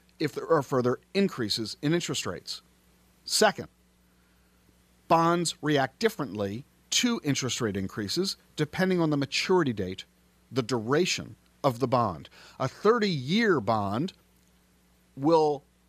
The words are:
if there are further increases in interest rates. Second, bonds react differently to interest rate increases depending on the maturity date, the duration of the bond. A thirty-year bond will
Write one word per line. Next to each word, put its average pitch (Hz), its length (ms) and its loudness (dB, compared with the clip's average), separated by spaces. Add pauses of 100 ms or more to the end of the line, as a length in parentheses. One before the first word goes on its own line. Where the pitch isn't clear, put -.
(180)
if 156 140 -2
there - 160 -6
are 160 140 4
further 127 360 0 (140)
increases 120 720 -2
in 147 120 0
interest 165 320 -4
rates. - 360 -10 (640)
Second, 196 440 0 (1400)
bonds 170 560 4
react 143 380 0
differently 107 640 -4 (260)
to 240 320 0
interest 135 380 -2
rate 104 160 -2
increases 98 600 -4 (200)
depending 180 440 0
on 160 100 2
the 147 60 2
maturity 143 560 0
date, 95 320 -6 (460)
the 120 120 -2
duration 120 760 -2 (260)
of 127 160 0
the 127 100 0
bond. 110 400 0 (300)
A 127 80 -2
thirty-year 196 920 2
bond 110 540 0 (1040)
will 151 460 2 (260)